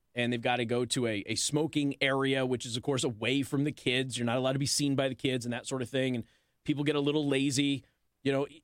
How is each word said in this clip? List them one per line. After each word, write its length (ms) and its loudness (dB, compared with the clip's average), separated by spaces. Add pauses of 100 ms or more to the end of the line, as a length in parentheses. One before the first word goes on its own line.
(160)
and 160 0
they've 100 -2
gotta 220 2
go 200 0
to 220 0
a, 200 -2
a 100 -4
smoking 640 0
area, 440 2
which 220 -2
is, 100 -6
of 60 -6
course, 220 0
away 380 0
from 200 0
the 80 0
kids. 480 -2
You're 80 0
not 120 0
allowed 160 0
to 40 0
be 80 0
seen 300 0
by 120 2
the 60 -6
kids 320 -2
and 60 -4
that 160 -8
sort 120 -2
of 80 -6
thing. 280 0
And 80 -4 (400)
people 180 0
get 140 2
a 40 2
little 280 2
lazy. 560 2 (400)
You 80 2
know, 160 0 (160)